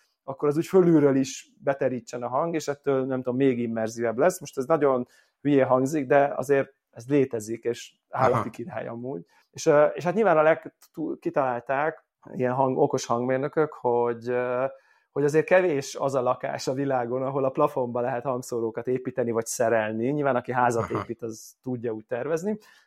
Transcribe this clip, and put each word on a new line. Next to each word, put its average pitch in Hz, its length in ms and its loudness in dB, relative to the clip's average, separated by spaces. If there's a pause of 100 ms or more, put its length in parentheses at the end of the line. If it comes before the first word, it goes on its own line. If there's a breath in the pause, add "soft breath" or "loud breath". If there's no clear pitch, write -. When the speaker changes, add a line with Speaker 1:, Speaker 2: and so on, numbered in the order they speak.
(240)
Speaker 1:
akkor 135 240 -4
az 147 100 2
úgy 165 80 0
fölülről 160 500 6
is - 360 -4 (120)
beterítsen 127 600 -4
a 120 40 -6
hang, 156 280 -2
és 151 120 -4
ettől, 135 380 -2
nem 135 120 -4
tudom, 127 180 -4
még 131 240 2
immerzívebb 113 580 -4
lesz. 180 220 2
Most - 180 -14
ez 135 80 -4
nagyon 139 420 2 (340 soft breath)
hülye 139 240 4
hangzik, 131 420 2
de 139 280 4
azért 135 380 0 (180)
ez 120 160 -20
létezik, 117 560 0
és - 300 -6 (160)
állati 127 280 2
Speaker 2:
Aha. 113 120 -2
Speaker 1:
király 117 380 -10
amúgy. 123 380 -10 (260 soft breath)
És, - 140 -8
ö, 147 200 6
és 151 180 -2
hát 170 100 -2
nyilván 190 240 4
a 156 40 6
leg-, 156 320 2 (200)
tú-, 165 260 -6
kitalálták 139 840 -2 (280)
ilyen 123 200 0
hang-, 131 240 0
okos 135 280 0
hangmérnökök, 131 680 -2
hogy, 120 560 -2
ö, 123 360 -2 (460 soft breath)
hogy 143 120 -2
azért 147 220 2
kevés 180 500 2
az 139 200 -2
a 131 60 2
lakás 131 460 -2
a 135 60 -2
világon, 131 500 -2
ahol 135 200 -2
a 131 60 2
plafonba 131 520 0
lehet 123 220 -4
hangszórókat 120 640 -4
építeni, 127 440 -2
vagy 113 140 0
szerelni. 113 640 0
Nyilván, 139 240 0
aki 120 160 -4
házat 120 400 0
Speaker 2:
Aha. 113 100 -4
Speaker 1:
épít, 113 200 -8
az 113 400 -12
tudja 120 300 -6
úgy 110 140 -10
tervezni. 160 520 -4 (300 soft breath)